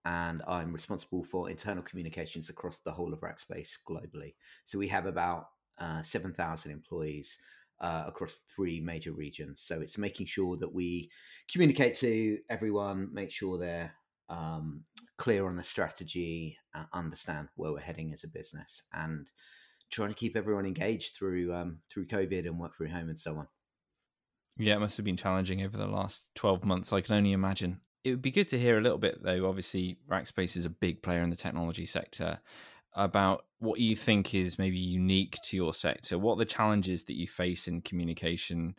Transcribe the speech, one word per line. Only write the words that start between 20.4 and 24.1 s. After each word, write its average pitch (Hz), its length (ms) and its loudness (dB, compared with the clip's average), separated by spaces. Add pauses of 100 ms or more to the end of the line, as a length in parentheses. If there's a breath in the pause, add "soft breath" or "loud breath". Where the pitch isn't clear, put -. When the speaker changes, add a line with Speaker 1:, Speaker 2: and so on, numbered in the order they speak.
Speaker 1:
engaged 95 500 -2
through, 90 380 0
um, 87 240 -4 (140)
through 92 160 -6
covid 92 400 0
and 85 100 -4
work 85 160 -6
from 80 140 -6
home 82 220 -4
and 80 100 -6
so 78 180 -6
on. 73 100 -8 (1080)